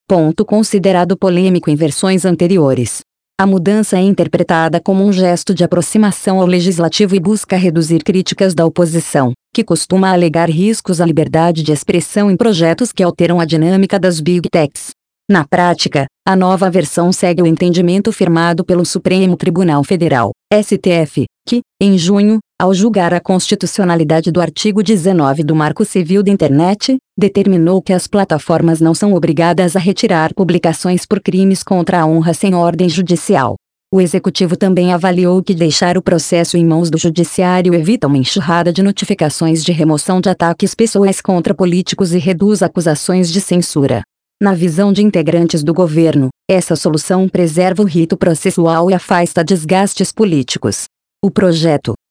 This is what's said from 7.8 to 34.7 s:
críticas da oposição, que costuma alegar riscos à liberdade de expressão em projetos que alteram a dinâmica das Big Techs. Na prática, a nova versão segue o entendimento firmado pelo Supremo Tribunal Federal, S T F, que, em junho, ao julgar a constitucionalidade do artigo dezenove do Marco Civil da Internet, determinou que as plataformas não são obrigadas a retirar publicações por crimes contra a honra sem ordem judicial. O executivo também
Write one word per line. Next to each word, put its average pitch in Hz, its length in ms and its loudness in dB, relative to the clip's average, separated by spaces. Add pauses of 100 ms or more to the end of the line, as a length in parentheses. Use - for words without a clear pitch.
críticas 185 540 -2
da 170 100 2
oposição, 160 680 0 (200)
que 226 120 -2
costuma 190 480 0
alegar 170 360 0
riscos 185 520 -2
à 175 40 2
liberdade 160 560 0
de 151 120 0
expressão 202 580 -2
em 180 60 0
projetos 170 560 0
que 190 100 0
alteram 175 380 0
a - 20 0
dinâmica 180 560 0
das 170 220 0
Big 165 280 0
Techs. - 420 -2 (380)
Na 175 160 2
prática, 170 600 0 (200)
a 185 80 2
nova 185 360 2
versão 175 420 0
segue 175 300 0
o - 20 4
entendimento 175 680 0
firmado 170 540 0
pelo 175 180 0
Supremo 185 540 0
Tribunal 165 460 0
Federal, 143 480 0 (200)
S 208 240 0
T 190 140 -2
F, 160 360 0 (220)
que, 240 140 -2 (180)
em 196 200 2
junho, 202 400 2 (200)
ao 185 140 4
julgar 190 400 2
a 175 60 0
constitucionalidade 170 1120 0
do 175 100 0
artigo 196 400 -2
dezenove 165 640 0
do 160 120 0
Marco 156 300 0
Civil 190 380 0
da 196 80 2
Internet, 190 680 0 (180)
determinou 190 640 2
que 190 140 -2
as 180 140 -2
plataformas 165 760 0
não 160 140 2
são 208 180 0
obrigadas 170 600 0
a 190 40 2
retirar 175 540 0
publicações 180 720 0
por 202 140 -2
crimes 190 420 0
contra 180 400 0
a 156 60 2
honra 165 260 2
sem 185 220 0
ordem 170 340 0
judicial. 160 640 0 (400)
O 190 80 4
executivo 180 560 -2
também 185 340 2